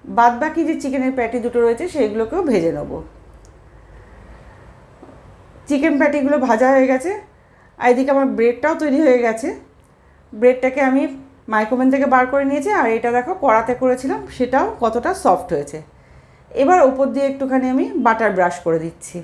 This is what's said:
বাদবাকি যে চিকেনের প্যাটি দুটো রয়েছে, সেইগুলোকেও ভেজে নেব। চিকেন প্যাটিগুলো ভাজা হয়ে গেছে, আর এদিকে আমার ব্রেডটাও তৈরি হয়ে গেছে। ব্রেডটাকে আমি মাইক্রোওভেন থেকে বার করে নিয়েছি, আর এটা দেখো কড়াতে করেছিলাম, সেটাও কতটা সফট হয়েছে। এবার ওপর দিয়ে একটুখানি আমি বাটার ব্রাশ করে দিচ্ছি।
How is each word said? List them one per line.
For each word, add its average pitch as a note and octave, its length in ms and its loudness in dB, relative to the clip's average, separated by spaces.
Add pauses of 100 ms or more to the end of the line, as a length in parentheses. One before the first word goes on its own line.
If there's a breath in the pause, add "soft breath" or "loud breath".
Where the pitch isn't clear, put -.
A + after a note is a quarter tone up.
বাদবাকি A#3+ 640 0
যে D4+ 120 -2
চিকেনের C4 360 -4
প্যাটি A#3+ 280 -4
দুটো A#3+ 200 -2
রয়েছে, A#3 280 0
সেইগুলোকেও A3+ 560 -2
ভেজে E3+ 280 2
নেব। C#3+ 140 -10 (2750 loud breath)
চিকেন D4 320 0
প্যাটিগুলো D4 380 2 (100)
ভাজা A#3 260 2
হয়ে C4 180 4
গেছে, C4 200 -2 (680 soft breath)
আর A#3+ 120 0
এদিকে C4 240 2
আমার C4+ 120 2 (100)
ব্রেডটাও A#3+ 440 0
তৈরি D4 240 0
হয়ে B3 200 6
গেছে। A3+ 220 -4 (840 soft breath)
ব্রেডটাকে C4 560 2
আমি C4+ 140 2 (500)
মাইক্রোওভেন B3 400 2
থেকে C#4 200 2
বার B3+ 180 4
করে C#4 180 0
নিয়েছি, C#4+ 200 -2 (100)
আর B3+ 80 0 (100)
এটা A#3 200 -2
দেখো C#4 160 -2 (100)
কড়াতে A3+ 380 2
করেছিলাম, C4 380 -2 (160)
সেটাও C4 320 0 (160)
কতটা A#3 280 -2 (120)
সফট F#3+ 320 2
হয়েছে। D3 220 -8 (840 soft breath)
এবার F4+ 180 4 (100)
ওপর C4 240 0
দিয়ে C#4 180 -2
একটুখানি C4 340 -2 (100)
আমি E4 100 0 (200)
বাটার A3+ 320 2
ব্রাশ F3 180 0 (100)
করে E3 200 0
দিচ্ছি। - 380 -14